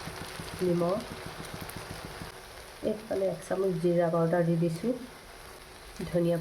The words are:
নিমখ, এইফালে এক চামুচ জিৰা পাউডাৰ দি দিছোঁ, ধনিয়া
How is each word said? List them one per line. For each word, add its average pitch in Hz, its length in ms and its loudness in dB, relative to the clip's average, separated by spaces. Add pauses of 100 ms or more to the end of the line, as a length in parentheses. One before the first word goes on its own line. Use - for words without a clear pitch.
(600)
নিমখ, 175 380 4 (1900)
এইফালে 196 440 0
এক 170 140 -4
চামুচ 190 260 2 (100)
জিৰা 175 320 6
পাউডাৰ 170 340 6
দি 170 140 6
দিছোঁ, 170 280 2 (1200)
ধনিয়া 170 320 4